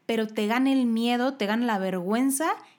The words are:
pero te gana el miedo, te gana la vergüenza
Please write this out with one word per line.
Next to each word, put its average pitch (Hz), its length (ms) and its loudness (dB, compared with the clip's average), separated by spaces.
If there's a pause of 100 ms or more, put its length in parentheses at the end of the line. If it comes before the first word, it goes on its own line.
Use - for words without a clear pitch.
pero 220 200 0
te 214 220 -2
gana 254 240 2
el 262 140 2
miedo, 240 480 0
te 220 140 -4
gana 226 180 0
la 214 140 0
vergüenza 226 760 0 (260)